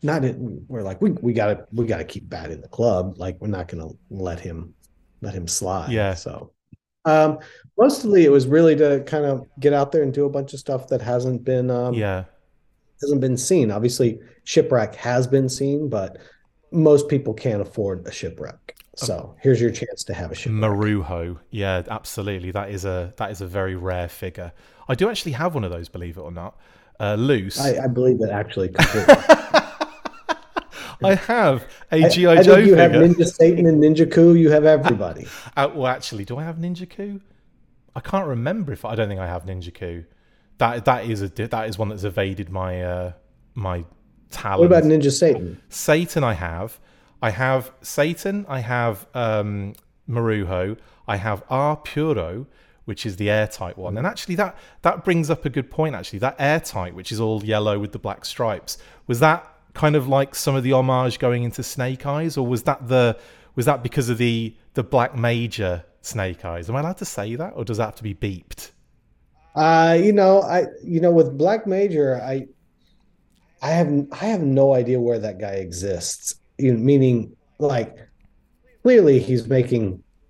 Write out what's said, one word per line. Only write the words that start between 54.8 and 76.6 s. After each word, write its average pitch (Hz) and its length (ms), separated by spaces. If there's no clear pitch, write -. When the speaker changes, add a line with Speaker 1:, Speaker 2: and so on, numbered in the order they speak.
Speaker 2:
that 165 200
brings 165 260
up 160 160
a 143 40
good 127 220
point, 156 240
actually. 95 240
That 131 180
airtight, 139 560
which 90 180
is 107 80
all 110 240
yellow 107 360
with 101 140
the 104 60
black - 260
stripes, - 520
was 120 140
that 156 280
kind 151 220
of 131 120
like 139 280
some 139 200
of 131 80
the 131 100
homage 127 440
going 123 260
into 120 200
Snake 131 420
Eyes, 151 320
or 131 80
was 120 180
that 135 240
the, 120 300
was 123 100
that 135 160
because 123 280
of 117 80
the, 113 380
the 127 80
Black 127 320
Major 113 680
Snake 95 440
Eyes? 85 240
Am 117 60
I 139 60
allowed 170 160
to 196 80
say 107 300
that, 170 200
or 120 80
does 104 140
that 113 80
have 104 100
to - 80
be 101 100
beeped? - 580
Speaker 1:
Uh, 165 440
you 208 120
know, 196 320
I, 175 220
you 170 160
know, 175 120
with 139 260
Black 208 280
Major, 160 560
I, 135 260
I 147 60
have, 147 420
I - 140
have 214 160
no 135 340
idea 123 240
where 117 180
that 104 220
guy 101 140
exists. 90 840
You 131 160